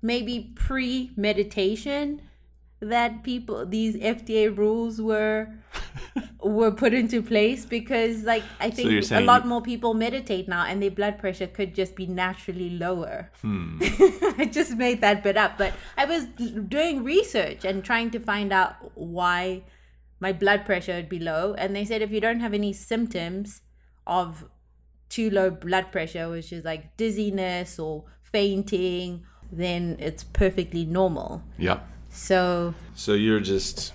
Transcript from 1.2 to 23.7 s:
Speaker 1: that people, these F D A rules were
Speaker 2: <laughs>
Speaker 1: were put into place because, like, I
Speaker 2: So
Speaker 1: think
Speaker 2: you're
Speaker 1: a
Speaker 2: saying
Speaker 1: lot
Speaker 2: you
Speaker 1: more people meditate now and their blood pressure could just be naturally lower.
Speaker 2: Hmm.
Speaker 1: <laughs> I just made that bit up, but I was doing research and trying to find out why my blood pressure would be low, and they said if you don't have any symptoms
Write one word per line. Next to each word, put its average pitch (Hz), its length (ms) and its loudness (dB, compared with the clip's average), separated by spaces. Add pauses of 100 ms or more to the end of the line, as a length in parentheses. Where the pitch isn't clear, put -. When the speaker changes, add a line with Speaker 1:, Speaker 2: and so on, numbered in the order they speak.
Speaker 1:
that 233 420 0
people, 240 440 -6
these 220 340 0
F 226 260 -2
D 220 180 4
A 220 60 4
rules 220 500 0
were 214 480 0 (480)
Speaker 2:
<laughs> - 480 -10
Speaker 1:
were 214 260 6
put 220 240 4
into 233 280 2
place 226 420 2
because, 226 580 0
like, 226 200 2 (180)
I 220 100 0
Speaker 2:
So 233 60 -6
Speaker 1:
think - 140 2
Speaker 2:
you're 104 100 6
Speaker 1:
a - 20 0
Speaker 2:
saying - 240 4
Speaker 1:
lot 240 180 8
Speaker 2:
you 240 40 -2
Speaker 1:
more 240 140 0
people 233 320 -2
meditate 226 520 -2
now 175 200 0
and 196 160 -2
their 196 80 2
blood 202 280 -2
pressure 185 280 -4
could 185 280 -6
just 185 220 -2
be 185 100 -6
naturally 180 640 -4
lower. 170 600 -6 (100)
Speaker 2:
Hmm. 87 380 -4
Speaker 1:
<laughs> 339 40 -2 (560)
I 269 140 2
just 285 240 0
made 247 240 0
that 202 240 4
bit 202 140 4
up, 208 180 2
but 196 160 0 (240)
I 269 80 4
was 302 220 -2
doing 240 760 -2
research 247 640 0
and 190 180 0
trying 233 280 0
to 233 100 -4
find 208 320 0
out 185 220 4 (200)
why 180 680 0 (580)
my 190 120 0
blood 196 340 4
pressure 180 300 0
would 165 120 -8
be 175 100 -6
low, 165 360 -2
and 196 200 -2
they 202 120 -2
said 220 160 -2
if 208 80 -2
you 214 100 0
don't 233 200 0
have 233 140 -2
any 208 200 0
symptoms 202 880 -4 (440)